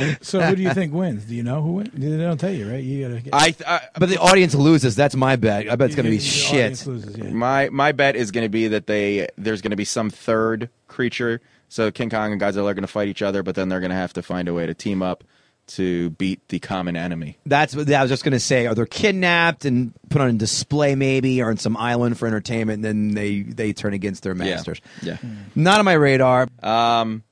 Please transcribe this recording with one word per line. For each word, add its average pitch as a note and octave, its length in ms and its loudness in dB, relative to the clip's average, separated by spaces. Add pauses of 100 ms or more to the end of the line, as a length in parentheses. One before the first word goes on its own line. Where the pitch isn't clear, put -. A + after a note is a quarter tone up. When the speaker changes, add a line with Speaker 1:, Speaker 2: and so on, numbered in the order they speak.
Speaker 1:
<laughs> D3+ 140 -4
So - 220 -2
who E3 120 4
do F#3+ 80 0
you F#3 120 2
think E3+ 180 -2
wins? D3+ 320 -2
Do A2+ 100 -10
you A#2 100 -4
know C3 180 -2
who D#3+ 100 -2
wins? G3+ 220 -4
They D3+ 240 -2
don't E3 200 0
tell F#3 140 -2
you, G#2+ 180 -6
right? C3 140 -6
You C3+ 240 -4
gotta A#2 140 -6
get C3+ 120 -2
Speaker 2:
I, D3+ 180 6
th-, E3 140 -14
I E3 140 0 (180)
Speaker 3:
But F3+ 120 4
the F#3 100 0
audience F3+ 340 6
loses. C#3+ 420 4
That's C#3 200 2
my C3 200 2
bet. G#2+ 340 0
I A#2+ 60 0
bet B2+ 100 4
it's D3 100 -2
Speaker 1:
You C#3 60 2
Speaker 3:
gonna A#2 80 0
be A2 80 2
Speaker 1:
think - 140 -4 (120)
the - 40 -2 (100)
audience B2+ 240 0
Speaker 3:
shit. - 60 -14
Speaker 1:
loses, G#2 280 -10
yeah. A2 140 -10
Speaker 2:
My, C3 400 0
my C#3 220 2
bet C#3 240 2
is A#2 160 -2
gonna A2+ 180 0
be A2 180 2
that G#2+ 180 -2
they, G2+ 420 0 (100)
there's G2+ 240 -4
gonna G#2 140 -2
be G2+ 100 -2
some A2 240 -2
third A2+ 580 0 (200)
creature. A#2+ 520 -2 (280)
So A2 240 0
King A#2 180 -4
Kong G#2+ 220 0
and G2+ 80 -2
Godzilla G2+ 300 0
are G2+ 40 -2
gonna G2 140 -4
fight G#2 200 -2
each G2 140 -6
other, G2 200 0
but F2+ 120 -6
then F#2+ 140 -2
they're F#2 120 -2
gonna F#2 140 -4
have F#2 200 -4
to F2 80 -6
find F2+ 260 -6
a E2+ 60 -2
way E2+ 120 -2
to E2 80 -4
team F#2+ 280 -4
up F2+ 200 -4 (460)
to F2 420 -2
beat F#2 380 -4
the F#2 100 -4
common F2+ 380 -4
enemy. E2 500 -8
Speaker 3:
That's C#3+ 300 0
what, D3+ 100 -4
yeah, C#3+ 140 4
I - 20 2
was B2+ 80 0
just C3+ 140 -2
gonna C3+ 160 2
say. B2 260 2
Are A#2 80 -2
they A2+ 120 0
kidnapped F3 800 0
and B2 280 0 (160)
put D3 120 2
on B2 160 2
display C#3 600 0
maybe, C3+ 440 2
or A2+ 80 0
on A2 100 0
some A2+ 180 -2
island A#2+ 420 0
for A#2 80 -4
entertainment, A2 580 -2
and - 0 -
then G#2 300 0
they, G2+ 280 -2
they A2+ 300 -4
turn G2+ 220 -4
against G2 300 -6
their F#2+ 100 -4
Speaker 2:
Yeah. F2 100 -4 (120)
Speaker 3:
masters? E2 240 -8 (200)
Speaker 2:
Yeah. E2+ 180 -6
Speaker 1:
Hmm. A#2 160 -12 (200)
Speaker 3:
Not F3+ 240 6
on G#3 60 4
my F#3+ 80 6
radar. C3 560 4 (120)
Speaker 2:
Um, A2+ 720 0